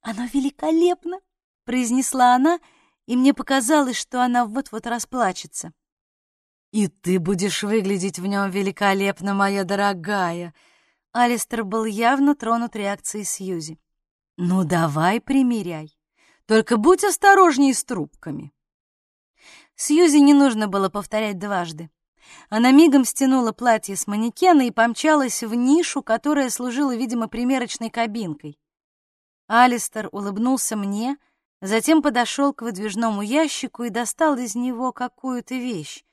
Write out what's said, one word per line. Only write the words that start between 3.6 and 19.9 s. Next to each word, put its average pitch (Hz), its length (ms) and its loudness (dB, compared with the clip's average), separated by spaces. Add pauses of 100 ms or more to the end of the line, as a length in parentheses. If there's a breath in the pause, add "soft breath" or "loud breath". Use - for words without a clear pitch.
что - 280 -4
она 247 200 0
вот-вот 220 440 -8
расплачется. 214 840 -6 (1000)
«И 208 160 0
ты 180 320 -2
будешь 185 420 -4
выглядеть 202 560 -2
в 180 80 -8
нем 196 240 -2
великолепно, 196 840 -2
моя 196 280 0
дорогая!» 180 920 -4 (600)
Алистер 240 500 -2
был 214 220 -4
явно 254 500 2
тронут 233 400 -4
реакцией 202 480 -6
Сьюзи. 170 560 -8 (580)
«Ну, 180 280 0
давай, 165 560 0
примеряй. 214 760 -2 (500)
Только 220 300 2
будь 349 280 4
осторожней 349 680 4
с - 120 -4
трубками». 151 680 -10 (1200 soft breath)
Сьюзи 302 400 4